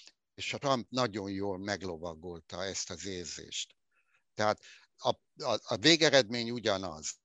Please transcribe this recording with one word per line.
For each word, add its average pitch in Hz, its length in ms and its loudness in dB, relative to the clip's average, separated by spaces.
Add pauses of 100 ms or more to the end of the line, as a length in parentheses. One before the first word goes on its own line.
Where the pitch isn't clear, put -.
(340)
és - 200 -6
a 113 40 -6
Trump 131 320 0
nagyon 107 400 -2
jól 98 280 -4
meglovagolta 87 1040 -6
ezt 92 260 -6
az 92 160 -10
érzést. - 680 -8 (600)
Tehát 107 260 2 (360)
a, - 120 0 (360)
a, 113 180 0
a - 140 -2
végeredmény 123 760 6
ugyanaz. 95 760 -2